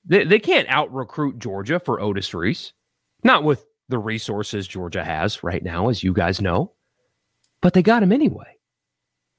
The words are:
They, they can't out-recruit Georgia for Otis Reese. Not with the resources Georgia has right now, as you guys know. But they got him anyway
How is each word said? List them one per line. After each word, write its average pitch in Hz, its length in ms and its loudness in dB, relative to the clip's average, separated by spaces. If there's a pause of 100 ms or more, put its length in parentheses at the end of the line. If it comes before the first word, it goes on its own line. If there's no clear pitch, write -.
They, 185 200 4
they 196 140 4
can't 294 300 0
out-recruit 135 720 -2
Georgia 110 420 -4
for 120 180 -2
Otis 98 360 -4
Reese. 92 400 -4 (500)
Not 220 180 4
with 151 220 0 (240)
the 123 100 -2
resources 107 680 -4
Georgia 90 360 -6
has 82 400 -4
right 87 200 -4
now, 87 260 -2
as 117 140 -2
you 92 100 0
guys 90 300 0
know. 98 300 0 (920)
But 180 100 4
they 185 100 6
got 226 200 4
him 185 100 6
anyway - 460 0 (800)